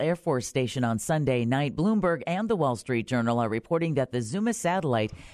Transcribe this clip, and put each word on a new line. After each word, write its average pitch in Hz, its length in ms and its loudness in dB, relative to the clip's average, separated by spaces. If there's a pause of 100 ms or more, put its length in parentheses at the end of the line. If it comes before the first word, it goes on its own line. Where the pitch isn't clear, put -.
Air 165 140 2
Force 131 320 -2
Station 127 360 -2
on 117 140 0
Sunday 135 480 2
night. 135 300 0
Bloomberg 180 500 2
and 196 240 -2
the 226 60 2
Wall 139 200 2
Street 117 300 -2
Journal 120 320 2
are 117 100 0
reporting 165 460 -2
that 135 180 0
the 123 120 -2
Zuma 202 320 -2
satellite 151 580 0 (200)